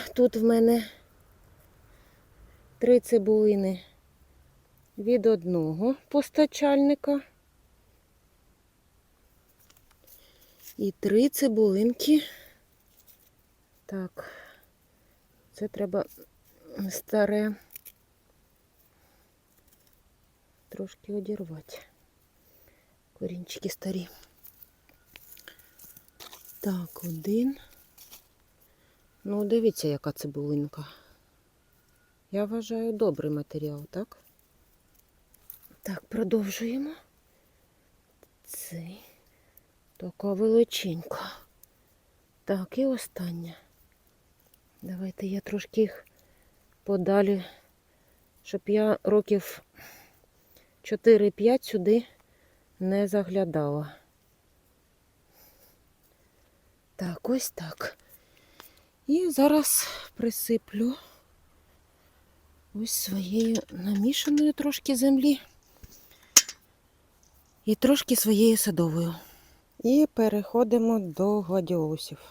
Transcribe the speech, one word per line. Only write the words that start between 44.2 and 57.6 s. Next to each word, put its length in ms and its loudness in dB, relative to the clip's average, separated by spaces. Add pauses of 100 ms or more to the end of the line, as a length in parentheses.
Давайте 460 -10
я 120 -4
трошки 420 -4
їх 240 -2 (800)
подалі, 600 0 (1000)
щоб 240 -8
я 360 2
років 580 0 (1200)
чотири-п'ять 840 4
сюди 420 0 (720)
не 280 0
заглядала. 880 -2 (3000)
Так, 340 -6
ось 200 -2
так. 480 -12 (1080)